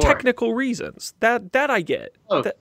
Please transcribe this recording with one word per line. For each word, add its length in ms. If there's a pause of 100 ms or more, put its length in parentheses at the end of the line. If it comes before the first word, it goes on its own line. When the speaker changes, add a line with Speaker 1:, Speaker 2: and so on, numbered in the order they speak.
Speaker 1:
technical 520
reasons. 640
That, 320
that 180
I 120
get. 340 (140)
Speaker 2:
Oh, 120
Speaker 1:
That 200